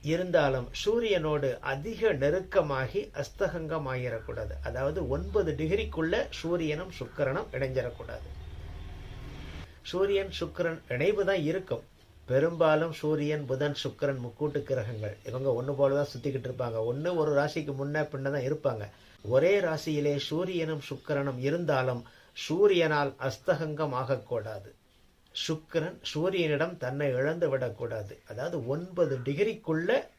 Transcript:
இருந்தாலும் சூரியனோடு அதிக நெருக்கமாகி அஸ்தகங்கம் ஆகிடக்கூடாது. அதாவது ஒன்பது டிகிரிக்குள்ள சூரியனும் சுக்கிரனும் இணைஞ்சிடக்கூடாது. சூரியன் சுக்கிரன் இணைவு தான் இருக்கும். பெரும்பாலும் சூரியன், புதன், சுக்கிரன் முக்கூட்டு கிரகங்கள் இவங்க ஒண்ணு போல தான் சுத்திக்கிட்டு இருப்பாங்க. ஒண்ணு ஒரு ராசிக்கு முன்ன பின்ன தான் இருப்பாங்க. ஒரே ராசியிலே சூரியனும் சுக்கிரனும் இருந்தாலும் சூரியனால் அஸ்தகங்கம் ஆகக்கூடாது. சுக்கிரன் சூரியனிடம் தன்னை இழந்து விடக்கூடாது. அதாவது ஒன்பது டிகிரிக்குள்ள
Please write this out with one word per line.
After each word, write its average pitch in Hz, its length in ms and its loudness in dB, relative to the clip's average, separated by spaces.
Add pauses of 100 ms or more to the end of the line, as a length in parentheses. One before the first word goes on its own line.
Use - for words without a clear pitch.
இருந்தாலும் 156 600 2 (100)
சூரியனோடு 175 720 2 (120)
அதிக 170 520 0
நெருக்கமாகி 147 880 2 (140)
அஸ்தகங்கம் 160 720 -2
ஆகிடக்கூடாது. 120 760 -4
அதாவது 139 460 -2
ஒன்பது 170 440 0
டிகிரிக்குள்ள 160 640 0 (160)
சூரியனும் 170 600 -2
சுக்கிரனும் 135 640 -4
இணைஞ்சிடக்கூடாது. 123 760 -4 (1600)
சூரியன் 196 480 2
சுக்கிரன் 165 560 -4
இணைவு 185 360 2
தான் 190 180 2
இருக்கும். - 420 -2 (440)
பெரும்பாலும் 156 720 4
சூரியன், 147 460 0
புதன், 139 360 0
சுக்கிரன் 135 400 -2
முக்கூட்டு 143 400 -4
கிரகங்கள் 110 520 -2 (120)
இவங்க 131 280 -2
ஒண்ணு 131 200 0
போல 139 260 4
தான் 143 120 0
சுத்திக்கிட்டு 127 380 -4
இருப்பாங்க. 117 340 -2
ஒண்ணு 147 320 0
ஒரு 151 180 4
ராசிக்கு 147 400 2
முன்ன 143 280 -2
பின்ன 139 300 -2
தான் 135 160 0
இருப்பாங்க. 123 380 0 (380)
ஒரே 139 360 6
ராசியிலே 151 580 0
சூரியனும் 160 640 -2
சுக்கிரனும் 139 560 -4
இருந்தாலும் 131 640 2 (340)
சூரியனால் 160 840 4
அஸ்தகங்கம் 147 840 -2
ஆகக்கூடாது. 110 680 -4 (640)
சுக்கிரன் 165 680 -4
சூரியனிடம் 165 760 0
தன்னை 139 320 -2
இழந்து 156 380 2
விடக்கூடாது. 117 680 -2 (120)
அதாவது 147 300 -6 (100)
ஒன்பது 160 520 0
டிகிரிக்குள்ள 160 720 0 (280)